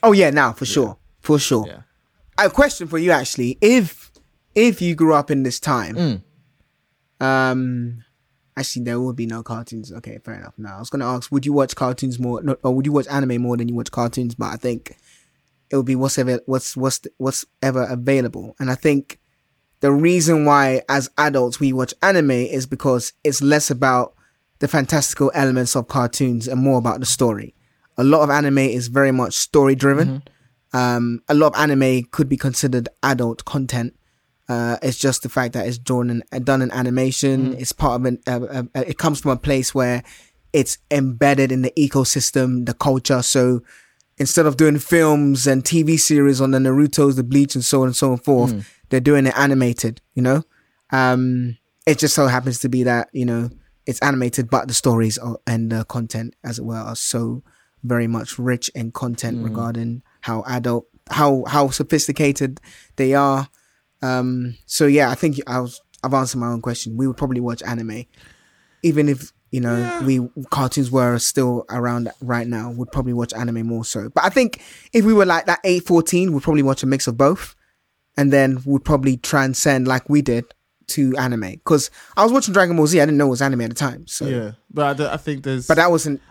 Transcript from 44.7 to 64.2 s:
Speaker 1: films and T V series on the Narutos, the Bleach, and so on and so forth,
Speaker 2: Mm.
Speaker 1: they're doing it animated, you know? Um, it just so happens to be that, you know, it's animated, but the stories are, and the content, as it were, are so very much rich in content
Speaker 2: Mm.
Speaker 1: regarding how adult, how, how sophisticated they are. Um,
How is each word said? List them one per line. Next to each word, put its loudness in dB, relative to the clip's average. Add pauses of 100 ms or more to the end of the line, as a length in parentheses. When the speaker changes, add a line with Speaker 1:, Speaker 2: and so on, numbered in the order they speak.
Speaker 1:
films 2
and 2
T 2
V 2
series 4
on 2
the 2
Narutos, 4
the 0
Bleach, 2
and -2
so 2
on 2
and -2
so 0
forth, 2
Speaker 2:
Mm. -8 (240)
Speaker 1:
they're 2
doing 4
it 0
animated, 0 (140)
you 0
know? 2 (480)
Um, 0 (280)
it 2
just 0
so 2
happens -2
to -2
be 0
that, 0
you -4
know, -2 (360)
it's -6
animated, -2
but 0
the -2
stories 2
are, -10 (100)
and -2
the -4
content, -8
as -10
it -10
were, -8
are -10
so -6 (420)
very -2
much -6
rich -4
in -8
content -6
Speaker 2:
Mm. -6
Speaker 1:
regarding -6 (200)
how -6
adult, -4 (240)
how, 2
how 2
sophisticated 0 (360)
they 2
are. 2 (540)
Um, -2 (100)